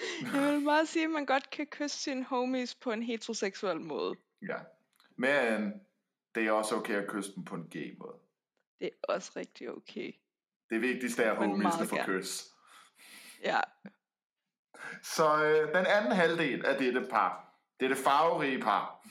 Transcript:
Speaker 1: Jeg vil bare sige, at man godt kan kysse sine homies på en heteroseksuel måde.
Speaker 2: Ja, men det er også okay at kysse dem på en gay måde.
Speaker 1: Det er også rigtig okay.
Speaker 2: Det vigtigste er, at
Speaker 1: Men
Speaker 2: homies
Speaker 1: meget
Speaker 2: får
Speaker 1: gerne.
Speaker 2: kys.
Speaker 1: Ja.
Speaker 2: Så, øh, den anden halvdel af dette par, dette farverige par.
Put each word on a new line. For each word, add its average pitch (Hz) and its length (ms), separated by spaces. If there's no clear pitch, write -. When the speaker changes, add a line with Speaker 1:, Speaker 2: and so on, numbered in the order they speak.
Speaker 1:
Jeg 285 200
vil 294 100
bare 302 220
sige, 320 180
at 320 60
man 294 160
godt 269 240
kan 294 160
kysse - 320
sine 262 260
homies 254 500
på - 180
en 220 100
heteroseksuel 208 760
måde. 104 340
Speaker 2:
Ja, - 80
men 117 560
det 113 120
er 107 60
også 107 240
okay 107 180
at 101 140
kysse 101 260
dem 87 100
på 98 100
en 82 160
gay 71 280
måde. - 180
Speaker 1:
Det 185 60
er - 60
også 185 220
rigtig - 340
okay. - 420
Speaker 2:
Det 113 100
vigtigste 120 420
er, 110 100
at 98 80
Speaker 1:
Men 101 100
Speaker 2:
homies 98 120
Speaker 1:
meget 170 260
Speaker 2:
får - 80
Speaker 1:
gerne. 92 240
Speaker 2:
kys. - 240
Speaker 1:
Ja. - 180
Speaker 2:
Så, 156 420
øh, 156 300
den 185 120
anden 208 260
halvdel 165 540
af 135 120
dette 123 320
par, 101 440
dette 131 160
farverige 143 680
par. - 480